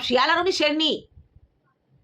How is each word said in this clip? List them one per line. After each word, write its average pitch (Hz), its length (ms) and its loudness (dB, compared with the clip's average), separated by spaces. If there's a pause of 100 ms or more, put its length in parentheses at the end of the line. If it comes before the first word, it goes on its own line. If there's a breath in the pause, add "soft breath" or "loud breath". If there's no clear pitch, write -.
শিয়াল 262 220 2
আর 330 140 2
উনি 370 80 0
শেরনি, 302 400 0 (1120)